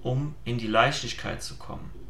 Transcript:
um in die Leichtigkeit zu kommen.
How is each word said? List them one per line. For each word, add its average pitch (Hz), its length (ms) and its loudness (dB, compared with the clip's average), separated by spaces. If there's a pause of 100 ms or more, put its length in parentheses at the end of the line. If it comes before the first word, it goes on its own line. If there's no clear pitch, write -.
um 143 320 0 (120)
in 120 120 0
die 110 100 -2
Leichtigkeit 113 760 4
zu - 140 -8
kommen. - 340 -8 (180)